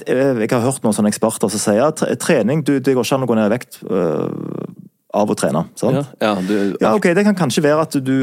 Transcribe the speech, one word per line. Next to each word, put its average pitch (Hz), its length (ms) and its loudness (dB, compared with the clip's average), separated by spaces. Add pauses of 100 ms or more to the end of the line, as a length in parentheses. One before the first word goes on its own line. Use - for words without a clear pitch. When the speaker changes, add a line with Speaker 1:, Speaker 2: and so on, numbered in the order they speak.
Speaker 1:
eh, 131 340 2
jeg 113 80 -2
har 120 140 0
hørt 131 180 -2
noen 107 140 0
sånne 107 160 2
eksperter 110 400 -2
som 104 100 -4
sier 107 220 2
at 151 160 0
tre-, - 180 -2
trening, 143 480 0
du, 143 140 0
det 131 160 2
går 120 100 0
ikke 135 140 0
an 131 60 -2
å 117 40 -4
gå 113 80 2
ned 110 80 2
i 101 80 2
vekt, - 280 -8
øh, 50 920 -4 (380)
av 107 200 0
å 107 80 0
trene, 85 240 0 (120)
sant? 135 260 0
Speaker 2:
Ja, 143 40 -2 (180)
ja, 110 160 2
du 95 180 -2 (220)
Speaker 1:
Ja, - 180 2
ok, 180 160 2
det 202 160 2
kan 202 100 2
kanskje 156 240 0
være 151 220 4
at 147 160 -2
du 131 240 0